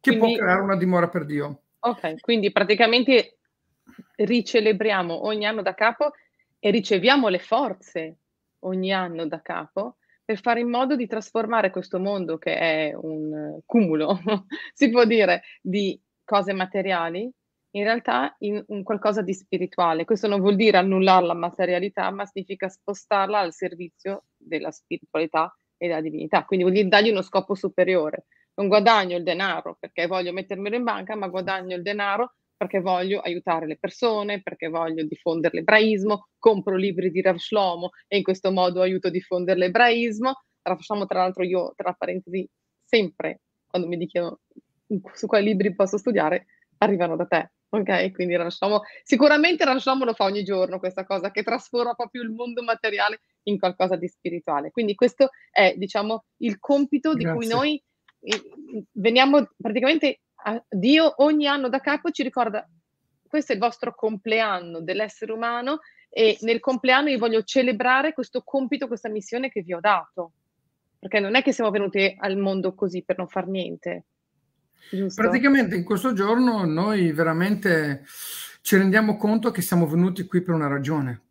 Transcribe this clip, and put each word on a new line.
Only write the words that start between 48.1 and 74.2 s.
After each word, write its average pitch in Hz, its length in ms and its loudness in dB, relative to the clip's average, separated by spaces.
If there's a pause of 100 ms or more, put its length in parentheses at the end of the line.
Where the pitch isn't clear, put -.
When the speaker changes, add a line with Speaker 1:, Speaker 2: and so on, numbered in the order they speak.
Speaker 2:
Quindi 180 240 -4
Rav 170 140 0
Shlomo, 202 340 0 (220)
sicuramente 302 600 4
Rav 269 140 2
Shlomo 262 260 0
lo 233 100 0
fa 214 100 0
ogni 202 180 0
giorno 185 380 -2
questa 185 260 -6
cosa, 196 240 -4
che 208 140 -4
trasforma 240 500 -2
proprio 240 280 -10
il 226 80 -8
mondo 240 340 -8
materiale 214 560 -2 (240)
in 208 120 -2
qualcosa 185 380 0
di 175 140 -6
spirituale. 160 640 -6
Quindi 208 240 -2
questo 247 320 4 (240)
è, 196 240 4
diciamo, 208 480 -4 (140)
il 214 200 -4
compito 285 560 0
di 233 80 -2
cui 226 240 -2
Speaker 1:
Grazie. 226 80 0
Speaker 2:
noi, 285 280 0 (360)
eh, - 320 -4 (440)
veniamo 247 600 4
praticamente 262 640 0 (200)
a 220 260 -6
Dio 277 540 4
ogni 302 240 4
anno 277 220 -2
da 262 120 -2
capo 294 300 -2
ci 302 120 -4
ricorda: 233 440 -4 (600)
"Questo - 260 -2
è - 20 2
il 196 60 -6
vostro 233 340 -2
compleanno 208 840 -4
dell'essere 202 520 -6
umano 240 480 -4 (280)
e 220 340 2
nel 233 180 0
compleanno 262 480 2
io 269 100 0
voglio 220 240 0
celebrare 254 680 2
questo 254 300 -8
compito, 269 440 -4
questa 226 220 -8
missione 226 420 -6
che 208 120 -6
vi 175 120 -6
ho 170 60 -8
dato." 175 520 -2 (640)
Perché 202 220 -2
non 196 140 -2
è 262 80 2
che 269 100 0
siamo 226 180 0
venuti 196 480 0
al 196 180 -4
mondo 190 380 -2
così 185 300 -6
per - 140 -4
non 180 100 -8
far 185 180 -6
niente. 175 580 -8 (840)